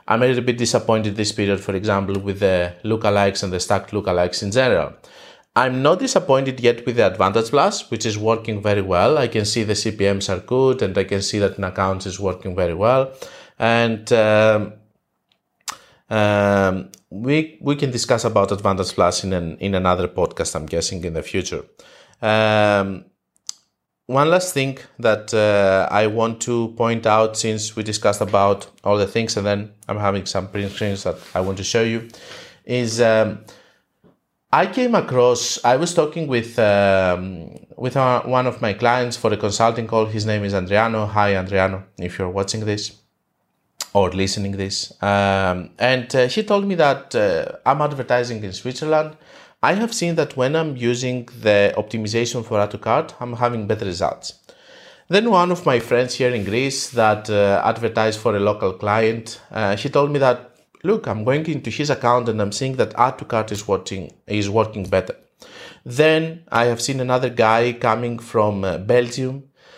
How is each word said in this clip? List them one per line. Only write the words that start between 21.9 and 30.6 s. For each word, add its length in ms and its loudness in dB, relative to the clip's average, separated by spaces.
Um, 800 2
one 220 2
last 240 2
thing 260 -2
that, 340 0
uh, 580 4
I 180 2
want 340 -2
to 340 -2
point 300 0
out, 300 4
since 400 -4
we 60 -4
discussed 380 0
about 460 2
all 140 2
the 100 0
things, 300 -2
and 100 -2
then 260 -2
I'm 100 -4
having 280 -2
some 220 -6
print 240 -6